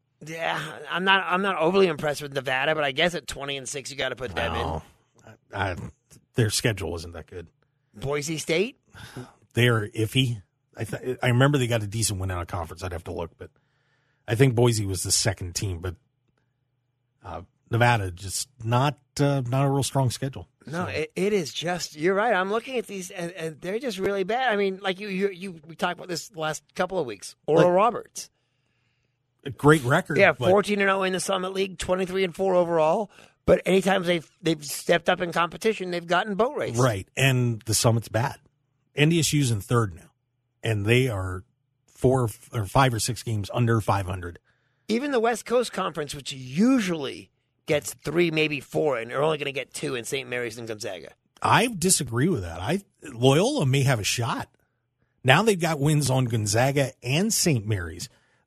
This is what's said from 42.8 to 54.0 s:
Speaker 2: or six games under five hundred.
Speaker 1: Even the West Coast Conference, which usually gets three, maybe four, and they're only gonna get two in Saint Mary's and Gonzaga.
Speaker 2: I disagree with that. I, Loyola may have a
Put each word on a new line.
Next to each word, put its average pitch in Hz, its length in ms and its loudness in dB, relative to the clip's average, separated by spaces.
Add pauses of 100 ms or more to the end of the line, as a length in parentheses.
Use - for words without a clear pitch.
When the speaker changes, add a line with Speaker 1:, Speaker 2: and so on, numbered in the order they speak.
Speaker 2:
or 110 60 -2
six - 240 -4
games 107 300 -4
under 117 280 2
five 98 240 0
hundred. 87 320 -10 (520)
Speaker 1:
Even 254 220 -2
the 254 100 2
West 220 240 0
Coast 233 260 0
Conference, 165 420 -6
which 143 200 -10
usually 143 960 0 (380)
gets 147 260 -2
three, 165 380 0
maybe 156 280 0
four, 156 380 0
and 113 120 -6
they're 131 140 -2
only 156 140 2
gonna 139 140 -6
get 131 220 -8
two 143 220 -6
in 117 80 -6
Saint 131 260 -6
Mary's 120 300 -6
and 117 80 -10
Gonzaga. 104 420 -10 (320)
Speaker 2:
I 165 340 4
disagree 147 520 2
with 143 140 0
that. 85 180 -8
I, 156 220 -2 (200)
Loyola 147 640 4
may 135 180 2
have 123 160 2
a 95 40 -4